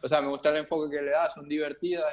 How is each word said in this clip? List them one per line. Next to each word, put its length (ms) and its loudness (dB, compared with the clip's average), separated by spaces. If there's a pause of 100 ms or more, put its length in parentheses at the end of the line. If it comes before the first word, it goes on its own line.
O 60 -2
sea, 140 4
me 80 0
gusta 200 2
el 80 4
enfoque 380 -2
que 60 -2
le 100 -2
da, 180 4
son 200 -12
divertidas 640 -2